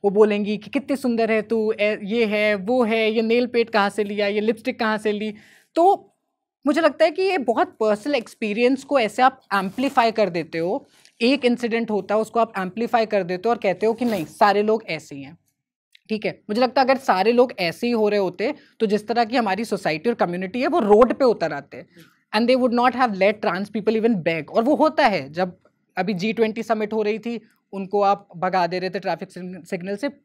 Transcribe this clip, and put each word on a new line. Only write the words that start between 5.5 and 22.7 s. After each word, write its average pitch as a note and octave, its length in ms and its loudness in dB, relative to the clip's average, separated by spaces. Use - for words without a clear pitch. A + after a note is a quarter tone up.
तो F#4 400 2
मुझे D4 140 2
लगता D#4 240 2
है E4+ 60 2
कि F4 120 -4
ये F#4+ 160 0
बहुत A#3+ 420 -2
पर्सनल G#3+ 340 0
एक्सपीरियंस A#3+ 720 -2
को C#4+ 140 0
ऐसे A3 240 0
आप C4+ 180 2
एम्पलीफाई A#3 580 0
कर G#3+ 160 2
देते E3 300 -6
हो। F#3+ 280 -4
एक C4 240 2
इंसिडेंट A#3 460 0
होता G3+ 240 -2
है, G#3+ 60 2
उसको A3 200 -2
आप A#3 180 0
एम्पलीफाई A3 480 -2
कर G#3 160 0
देते F3+ 260 -6
हो - 20 2
और A#3 80 0
कहते G3 280 -2
हो A3+ 60 2
कि A3+ 120 -4
नहीं, G#3 200 -2
सारे G3+ 380 2
लोग G#3+ 240 0
ऐसे D#3 280 -8
ही C#3 80 -14
हैं, C#3+ 160 -18
ठीक G#3+ 160 -6
है। F3 240 -6
मुझे G#3+ 120 -2
लगता B3+ 200 2
है C4 60 6
अगर C4 100 4
सारे G#3+ 360 2
लोग B3 260 4
ऐसे E3+ 280 -2
ही A#3+ 60 0
हो G#3+ 160 2
रहे G#3 120 0
होते, G3 340 -2
तो A3+ 60 0
जिस G#3 220 -2
तरह A#3+ 160 2
की A3 120 -4
हमारी G#3+ 280 0
सोसाइटी E3+ 460 -4
और A#3 40 0
कम्युनिटी F#3+ 460 -4
है, C#4 60 0
वो F4 120 0
रोड A3 360 6
पे C#4+ 100 0
उतर E3+ 280 2
आते C#3 340 -12
and A#3 140 2
they B3+ 140 4
would A#3+ 160 2